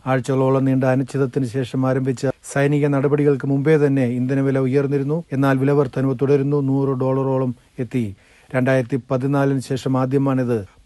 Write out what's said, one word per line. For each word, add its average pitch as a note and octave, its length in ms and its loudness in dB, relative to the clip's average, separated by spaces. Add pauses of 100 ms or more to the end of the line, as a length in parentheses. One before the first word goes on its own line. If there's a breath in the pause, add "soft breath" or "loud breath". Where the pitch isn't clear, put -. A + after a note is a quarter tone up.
ആഴ്ചകളോളം C3 580 0
നീണ്ട C3 180 2
അനിശ്ചിതത്തിന് C3+ 600 0
ശേഷം C3 420 -4
ആരംഭിച്ച C3 400 -2 (260)
സൈനിക C#3+ 340 2
നടപടികൾക്ക് C#3+ 600 2
മുമ്പേ C#3 300 2
തന്നെ C#3 280 2
ഇന്ധനവില C3 540 0
ഉയർന്നിരുന്നു. C#3 720 0
എന്നാൽ C#3 260 2
വിലവർധനവ് C3+ 640 0
തുടരുന്നു. C#3+ 400 2
നൂറ് C3+ 380 0
ഡോളറോളം C3 560 -2 (240 soft breath)
എത്തി. B2 240 -4 (520 soft breath)
രണ്ടായിരത്തി C3 420 0 (140)
പതിനാലിന് C#3 480 0
ശേഷം C3 380 -4
ആദ്യമാണിത്. C3 600 0 (280 soft breath)